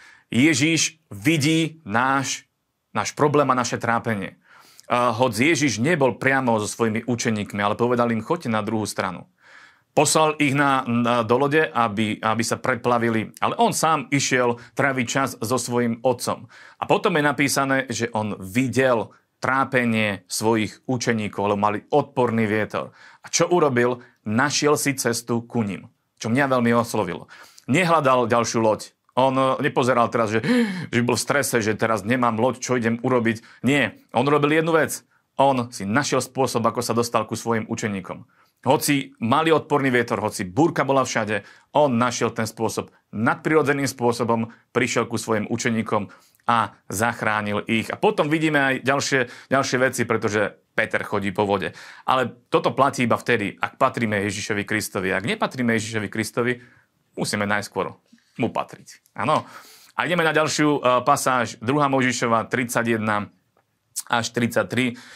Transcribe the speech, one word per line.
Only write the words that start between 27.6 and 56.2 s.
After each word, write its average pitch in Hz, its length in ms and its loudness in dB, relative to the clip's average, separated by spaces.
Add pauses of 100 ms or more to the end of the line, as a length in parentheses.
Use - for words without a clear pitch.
Nehľadal 135 640 2
ďalšiu 117 320 2
loď. 107 320 0 (240)
On, 131 160 2
e, 131 240 0
nepozeral 123 480 2
teraz, 117 240 0
že, 110 80 0 (280)
<gasps> 185 280 -8
že 123 80 2
bol 120 160 2
v - 80 -6
strese, 131 400 0
že 107 80 0
teraz 107 320 -2
nemám 120 320 0
loď, 123 240 0
čo 127 160 -2
idem 117 240 -2
urobiť. 117 640 -2
Nie, 131 320 2 (160)
on 113 80 2
robil 147 320 4
jednu 165 160 2
vec. 156 320 0 (320)
On 131 400 2
si - 80 -10
našiel 127 400 0
spôsob, 127 400 -2
ako 117 160 0
sa 120 160 -2
dostal 117 320 0
ku - 80 -8
svojim 113 320 -4
učeníkom. 101 560 -8 (380)
Hoci 143 640 0
mali 147 240 2
odporný 143 400 2
vietor, 117 320 0
hoci 104 240 -4
búrka 143 400 2
bola 135 160 2
všade, 107 480 -2 (240)
on 139 240 4
našiel 120 320 0
ten 113 160 -4
spôsob. 110 480 -6 (160)
Nadprirodzeným 143 800 0
spôsobom 117 640 -2 (240)
prišiel 123 320 0
ku 113 80 -6
svojim 110 320 -2
učeníkom 113 640 -2 (320)
a 113 320 0 (160)
zachránil 107 720 -2
ich. 110 240 -2
A - 80 -6
potom 185 320 0
vidíme 156 320 2
aj 135 140 2 (100)
ďalšie, 135 640 -2
ďalšie 135 320 0
veci, 127 240 0
pretože 107 560 -2 (160)
Peter 110 320 -2
chodí 101 240 -4
po 104 160 0
vode. 92 240 -2 (320)
Ale 127 480 -2
toto 156 240 2
platí 131 320 2
iba 110 80 2
vtedy, 104 400 -2
ak - 240 -6
patríme 113 480 0
Ježišovi 104 400 -4
Kristovi. 101 480 -4
Ak 98 80 -4
nepatríme 127 560 -2
Ježišovi 107 320 -6
Kristovi, 120 480 -4 (560)